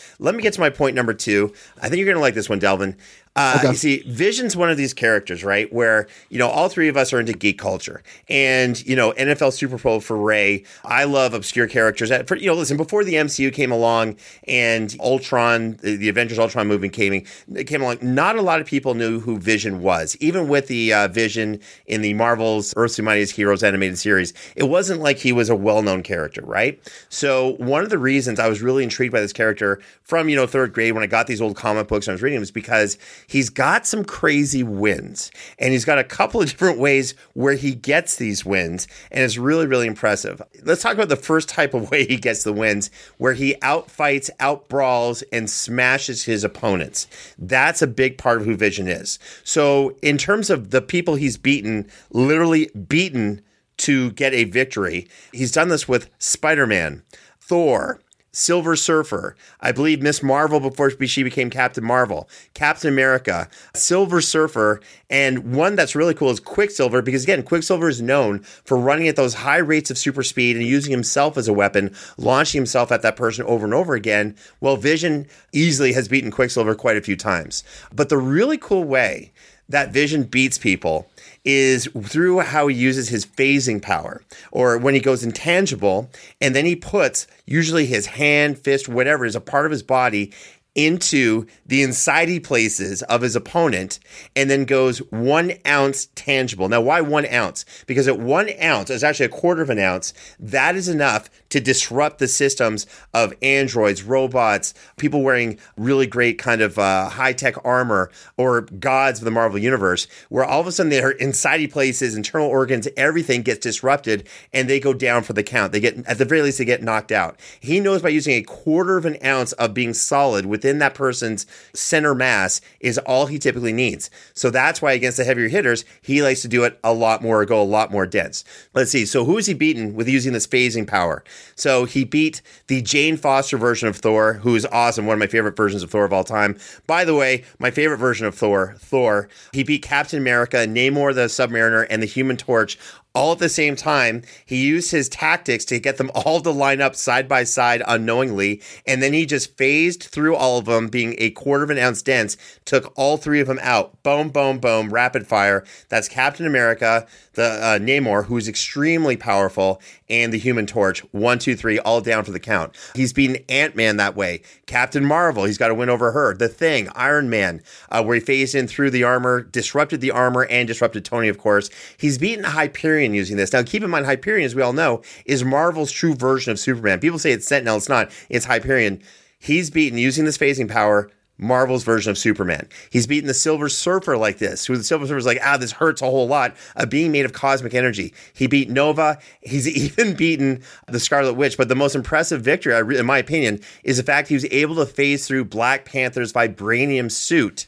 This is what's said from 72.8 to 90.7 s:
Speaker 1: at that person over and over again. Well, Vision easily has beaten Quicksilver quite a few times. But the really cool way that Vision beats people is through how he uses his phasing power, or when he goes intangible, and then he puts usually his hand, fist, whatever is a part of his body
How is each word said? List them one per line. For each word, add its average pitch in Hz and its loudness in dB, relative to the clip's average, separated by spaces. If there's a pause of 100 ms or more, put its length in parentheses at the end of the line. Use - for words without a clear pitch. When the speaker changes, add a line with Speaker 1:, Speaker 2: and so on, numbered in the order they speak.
Speaker 1:
at 120 2
that 110 2
person 117 -2
over 117 0
and 104 -2
over 156 0
again. 104 0 (240)
Well, 135 2
Vision 147 0 (260)
easily 143 2
has 127 0
beaten 123 0
Quicksilver 110 0
quite 110 0
a 104 -4
few 98 -4
times. 87 -4 (300)
But 143 0
the 151 2
really 170 0
cool 190 -2
way 127 -2 (360)
that 139 0
Vision 147 0
beats 127 0
people 87 -2 (340)
is 135 2 (140)
through 180 2
how 147 0
he 139 0
uses 127 0
his 113 -4
phasing 135 0
power, 82 -4 (280)
or 123 2
when 135 2
he 135 4
goes 123 0
intangible, 117 0 (300)
and 131 2
then 143 2
he 175 2
puts 170 -2 (220)
usually 160 0
his 110 0
hand, 147 0
fist, 139 0
whatever 127 0
is 110 -2
a 120 -6
part 147 0
of 156 -2
his 139 -4
body 117 0 (440)